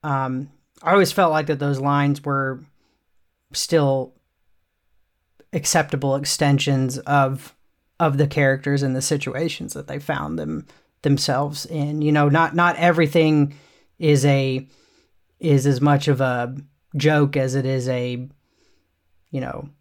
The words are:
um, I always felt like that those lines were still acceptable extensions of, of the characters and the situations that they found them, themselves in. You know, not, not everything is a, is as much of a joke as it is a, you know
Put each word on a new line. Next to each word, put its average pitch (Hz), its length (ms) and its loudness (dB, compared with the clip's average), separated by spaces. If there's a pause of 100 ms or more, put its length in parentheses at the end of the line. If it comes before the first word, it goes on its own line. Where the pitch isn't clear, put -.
um, 135 460 -4 (320)
I 160 100 0
always 196 200 4
felt 175 200 2
like 156 160 0
that 147 120 -2
those 143 200 -2
lines 143 440 0
were 135 400 -4 (880)
still 139 600 0 (1400)
acceptable 143 640 -2
extensions 139 840 0
of, 139 560 -2 (440)
of 151 180 2
the 143 100 2
characters 139 560 0
and 131 120 -2
the 131 60 -4
situations 143 720 -4
that 143 140 -12
they 147 100 -10
found 143 400 -6
them, 76 300 -8 (360)
themselves 143 640 0
in. 151 360 -4
You 151 100 2
know, 147 160 4
not, 160 260 2
not 175 220 2
everything 156 800 2 (420)
is 147 280 2
a, 135 420 0 (720)
is 143 260 2
as 135 140 2
much 143 280 2
of 135 120 0
a 123 360 -2 (420)
joke 147 400 2
as 131 180 -2
it 135 100 -2
is 131 220 -2
a, 123 400 -4 (1040)
you 139 100 -6
know 139 280 -10 (120)